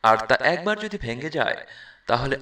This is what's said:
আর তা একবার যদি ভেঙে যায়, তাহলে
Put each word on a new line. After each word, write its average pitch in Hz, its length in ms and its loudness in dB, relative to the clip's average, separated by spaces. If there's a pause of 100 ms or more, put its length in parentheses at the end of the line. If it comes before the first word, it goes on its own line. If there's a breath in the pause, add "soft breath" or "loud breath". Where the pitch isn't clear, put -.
আর 113 140 6
তা 113 180 2
একবার 180 440 0
যদি 208 180 -8
ভেঙে 127 320 -8
যায়, 147 360 -2 (420 loud breath)
তাহলে 127 340 0